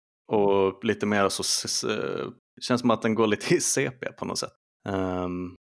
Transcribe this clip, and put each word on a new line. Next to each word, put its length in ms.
Och 520
lite 220
mer 220
så 120
s-, 240
s-, 200
känns 200
som 100
att 120
den 120
går 120
lite 280
i 60
C 300
P 220
på 120
något 140
sätt. 140
Ehm, 760